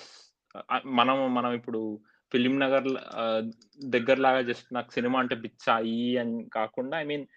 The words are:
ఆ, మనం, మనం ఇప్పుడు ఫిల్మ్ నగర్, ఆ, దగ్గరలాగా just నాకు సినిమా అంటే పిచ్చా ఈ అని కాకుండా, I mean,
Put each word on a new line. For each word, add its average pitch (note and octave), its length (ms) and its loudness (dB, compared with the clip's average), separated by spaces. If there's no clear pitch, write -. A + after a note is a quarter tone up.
ఆ, B2 140 2
మనం, C3 480 4
మనం A#2+ 180 0
ఇప్పుడు A2 480 -6
ఫిల్మ్ C3 280 2
నగర్, C3+ 280 2
ఆ, A2 280 0
దగ్గరలాగా C3 560 4
just A#2+ 320 -4
నాకు A#2+ 200 -6
సినిమా B2+ 280 0
అంటే B2+ 140 -2
పిచ్చా A2+ 440 -2
ఈ A#2 380 -2
అని A#2 380 -4
కాకుండా, C3 480 -4
I D3 40 -6
mean, D3 180 -4